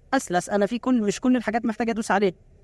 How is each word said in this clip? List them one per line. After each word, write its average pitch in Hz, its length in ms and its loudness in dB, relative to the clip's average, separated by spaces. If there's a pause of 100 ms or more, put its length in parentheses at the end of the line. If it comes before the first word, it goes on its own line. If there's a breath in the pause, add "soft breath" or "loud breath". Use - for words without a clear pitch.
(140)
اسلس، 175 360 0
انا 202 160 0
في 233 140 -2
كل، 254 220 0
مش 208 180 -2
كل 254 160 2
الحاجات 226 300 -2
محتاج 226 240 -2
ادوس 226 220 -2
عليها. 196 220 2 (300)